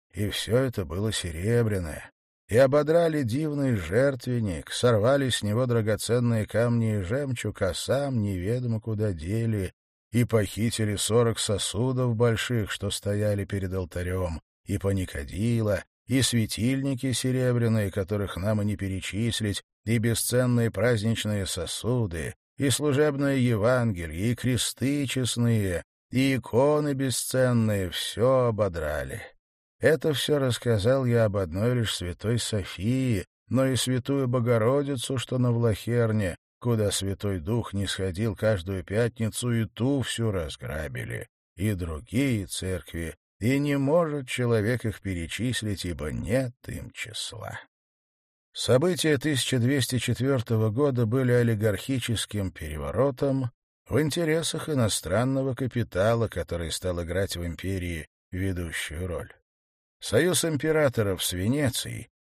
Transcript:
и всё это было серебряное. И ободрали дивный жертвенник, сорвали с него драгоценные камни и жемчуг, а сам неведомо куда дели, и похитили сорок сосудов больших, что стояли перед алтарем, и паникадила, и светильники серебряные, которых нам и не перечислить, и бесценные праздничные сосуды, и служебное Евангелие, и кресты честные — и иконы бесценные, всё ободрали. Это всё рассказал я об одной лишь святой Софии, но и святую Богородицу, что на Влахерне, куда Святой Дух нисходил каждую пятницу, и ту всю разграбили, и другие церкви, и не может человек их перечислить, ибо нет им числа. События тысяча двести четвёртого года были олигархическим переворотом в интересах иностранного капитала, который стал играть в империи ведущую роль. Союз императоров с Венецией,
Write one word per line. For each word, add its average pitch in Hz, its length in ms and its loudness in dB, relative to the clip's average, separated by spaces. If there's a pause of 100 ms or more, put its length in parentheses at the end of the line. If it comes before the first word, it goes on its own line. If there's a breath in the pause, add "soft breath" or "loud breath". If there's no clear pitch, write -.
(120)
и 104 180 -2
всё 110 280 0
это 123 260 0
было 101 280 -2
серебряное. 95 1000 0 (380)
И 101 80 2
ободрали 147 680 4
дивный 139 520 0
жертвенник, 110 960 0
сорвали 123 560 4
с - 140 -2
него 107 240 0
драгоценные 113 800 2
камни 113 520 2
и 98 40 -2
жемчуг, 120 600 -4
а 90 120 0
сам 131 480 0
неведомо 110 580 -2
куда 107 320 -2
дели, 101 600 -2 (400)
и 120 120 4
похитили 107 720 0
сорок 117 420 2
сосудов 120 760 0
больших, 117 540 2
что 101 200 -4
стояли 104 540 0
перед 95 300 -4
алтарем, 90 640 -4 (240)
и 101 140 -2
паникадила, 98 1080 0 (220)
и 127 160 2
светильники 131 920 0
серебряные, 120 800 2
которых 101 480 -2
нам 107 240 0
и - 20 0
не 104 120 -2
перечислить, 98 840 -2 (220)
и 113 140 2
бесценные 117 720 2
праздничные 107 720 0
сосуды, 87 920 -4 (220)
и 139 140 2
служебное 139 640 2
Евангелие, 113 960 2
и - 20 2
кресты 127 720 0
честные — 113 760 0 (280)
и 135 260 2
иконы 143 580 2
бесценные, 120 960 2
всё 127 560 2
ободрали. 82 760 -2 (600)
Это 156 320 4
всё 147 260 0
рассказал 123 640 2
я 117 220 4
об 101 100 0
одной 98 380 0
лишь 117 200 0
святой 101 440 -2
Софии, 113 840 -2 (240)
но 131 180 2
и 131 100 2
святую 127 500 0
Богородицу, 127 920 2
что 127 200 -4
на 123 140 2
Влахерне, 110 840 2 (240)
куда 107 300 2
Святой 98 480 -2
Дух 104 340 -4
нисходил 98 640 -2
каждую 98 480 -2
пятницу, 104 680 -2
и 113 140 0
ту 131 360 0
всю 113 300 -2
разграбили, 67 960 -6 (280)
и 107 180 0
другие 92 720 -2
церкви, 85 680 -6 (240)
и 135 220 2
не 143 180 0
может 147 480 0
человек 120 580 0
их 107 160 -4
перечислить, 98 840 -4
ибо 78 260 -4
нет 104 440 -2 (120)
им - 240 -10
числа. - 720 -10 (920)
События 156 640 2
тысяча 131 420 0
двести 127 380 2
четвёртого 117 720 0
года 123 360 2
были 123 240 2
олигархическим 110 1200 0
переворотом 123 1040 -2 (360)
в 123 120 2
интересах 160 680 0
иностранного 131 880 0
капитала, 117 720 0
который 85 460 -4
стал 87 320 -2
играть 90 320 -2
в 87 100 -4
империи 87 640 -4 (240)
ведущую 90 720 -4
роль. 80 260 -6 (680)
Союз 165 440 2
императоров 143 800 0
с - 80 -2
Венецией, 110 760 -2 (140)